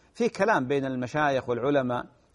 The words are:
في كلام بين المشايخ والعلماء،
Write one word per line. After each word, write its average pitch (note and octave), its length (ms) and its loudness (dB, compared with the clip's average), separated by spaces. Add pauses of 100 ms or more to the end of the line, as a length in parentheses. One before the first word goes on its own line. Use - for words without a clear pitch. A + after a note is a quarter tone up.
(140)
في A#3 140 0
كلام F#3+ 380 0
بين C#3 180 0
المشايخ C3 640 -2
والعلماء، B2 580 0 (280)